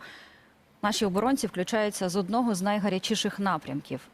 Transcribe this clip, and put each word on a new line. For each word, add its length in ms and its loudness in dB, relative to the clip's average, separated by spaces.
наші 220 2
оборонці 420 2
включаються 640 0
з 80 0
одного 380 2
з 80 -2
найгарячіших 760 0
напрямків. 600 -2